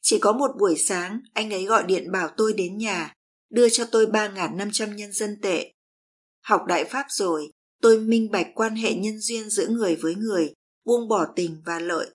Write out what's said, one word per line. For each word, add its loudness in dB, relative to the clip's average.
Chỉ 2
có 4
một 0
buổi 4
sáng, -4
anh -4
ấy -4
gọi 2
điện -2
bảo -2
tôi 2
đến -4
nhà, -6
đưa 6
cho 0
tôi 4
ba 0
ngàn -6
năm -6
trăm -6
nhân -14
dân -6
tệ. -2
Học 2
đại 0
pháp -6
rồi, -2
tôi 8
minh 2
bạch 0
quan 0
hệ 0
nhân -4
duyên -6
giữa 0
người 2
với -2
người, -2
buông 2
bỏ 2
tình -4
và -6
lợi -4